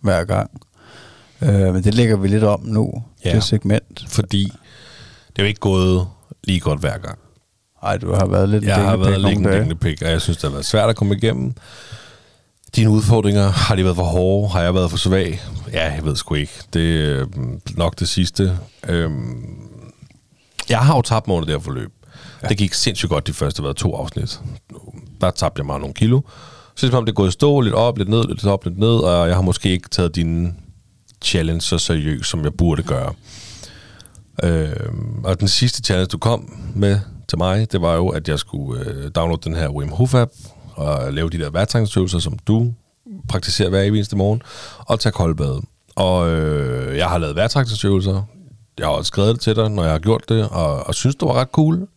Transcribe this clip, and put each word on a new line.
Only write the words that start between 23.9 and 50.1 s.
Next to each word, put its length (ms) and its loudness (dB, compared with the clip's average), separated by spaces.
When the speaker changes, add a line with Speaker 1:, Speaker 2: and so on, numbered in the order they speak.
Speaker 2:
afsnit. 440 -8
Der 100 2
tabte 300 -4
jeg 60 -4
mig 140 -6
nogle 140 -10
kilo. 260 4
Så 20 -
det 80 -2
er 60 4
som 80 2
om, 60 0
det 80 -2
er 40 -2
gået 120 4
i 40 0
stå, 280 4
lidt 140 2
op, 240 2
lidt 100 0
ned, 200 2
lidt 180 -6
op, 180 2
lidt 140 -4
ned, 180 4
og 320 4
jeg 80 4
har 60 4
måske 280 2
ikke 180 -2
taget 280 0
dine 380 0
challenge 360 0
så 180 -2
seriøst, 520 -2
som 140 -4
jeg 100 0
burde 280 2
gøre. 300 -4
Øhm, 840 -2
og 160 0
den 80 2
sidste 340 2
challenge, 240 2
du 120 -6
kom 340 -2
med 260 2
til 100 -2
mig, 340 0
det 80 0
var 140 2
jo, 140 2
at 200 -4
jeg 100 0
skulle, 520 -6
øh, 240 -8
downloade 300 0
den 120 -4
her 120 0
Wim 200 -4
Hof 260 2
app 180 4
og 380 -2
lave 180 -2
de 80 -4
der 120 -4
vejrtrækningsøvelser, 680 0
som 280 -4
du 260 2
praktiserer 400 0
hver 140 2
evig 160 2
eneste 180 -2
morgen, 260 2
og 220 -2
tage 120 0
koldbad. 480 0
Og, 340 2
øh, 640 -2
jeg 120 0
har 100 0
lavet 180 -4
vejrtrækningsøvelser. 840 0
Jeg 80 -2
har 60 0
også 160 -2
skrevet 260 2
det 60 -6
til 160 0
dig, 140 2
når 120 -2
jeg 100 2
har 60 2
gjort 300 0